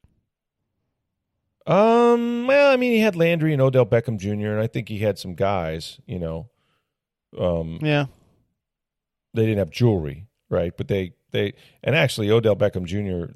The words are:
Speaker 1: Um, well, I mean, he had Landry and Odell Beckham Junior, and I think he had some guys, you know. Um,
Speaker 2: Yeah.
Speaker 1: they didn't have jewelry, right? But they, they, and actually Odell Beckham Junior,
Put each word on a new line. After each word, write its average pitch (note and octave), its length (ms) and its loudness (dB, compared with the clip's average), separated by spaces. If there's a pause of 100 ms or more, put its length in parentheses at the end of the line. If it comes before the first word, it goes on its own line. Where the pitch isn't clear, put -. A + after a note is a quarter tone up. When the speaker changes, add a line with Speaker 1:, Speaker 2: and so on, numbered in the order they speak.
(1700)
Speaker 1:
Um, A#3+ 800 2
well, C#4 260 4
I C4 40 4
mean, B3 160 0
he A3+ 80 4
had G#3+ 140 2
Landry E3 380 2
and C#3 80 0
Odell C3 260 4
Beckham A2+ 320 0
Junior, G#2 340 -4
and G#2+ 80 -2
I A2 60 0
think A2 220 -8
he G#2 100 -8
had G#2 200 0
some F2+ 160 -12
guys, E2+ 720 -4
you G2 120 -8
know. E2 300 -8 (920)
Um, E2+ 440 -2
Speaker 2:
Yeah. D3 240 0 (1300)
Speaker 1:
they A2+ 80 0
didn't A2 160 0
have F2+ 120 -2
jewelry, F2+ 560 -2 (220)
right? F2+ 280 -2
But - 120 -8
they, F#2+ 240 -4 (180)
they, G#2 220 -2 (320)
and C3 100 0
actually B2+ 360 0
Odell A2 260 4
Beckham F#2+ 300 0
Junior, F#2 500 -6